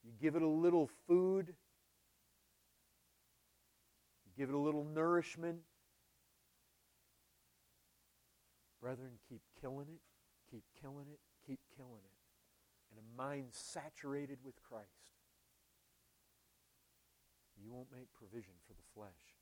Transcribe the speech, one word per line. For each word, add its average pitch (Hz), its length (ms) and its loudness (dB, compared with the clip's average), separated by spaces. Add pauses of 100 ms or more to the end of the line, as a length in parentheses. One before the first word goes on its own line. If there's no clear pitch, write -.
You 117 80 -16 (100)
give 156 140 4
it 165 60 6
a 160 60 6
little 165 400 6 (180)
food, 180 480 6 (2750)
you 92 140 -20
give 135 100 2
it 139 60 0
a 143 40 4
little 147 260 2
nourishment. 165 760 2 (3250)
Brethren, 123 380 -8 (100)
keep - 140 -16 (180)
killing 139 280 -8
it, 160 120 -16 (500)
keep 113 120 -16 (180)
killing 139 320 -12
it, 147 60 -20 (280)
keep 131 120 -6 (180)
killing 123 280 -18
it. 95 120 -20 (720)
And 110 100 -20
a 113 200 -16
mind 139 300 -4
saturated 139 920 -6
with 131 180 -14
Christ. 107 240 -12 (2750)
You 107 120 -14
won't 127 200 -12
make 127 200 -18
provision 98 420 -14 (120)
for 98 80 -20
the - 100 -20 (100)
flesh. 101 480 -18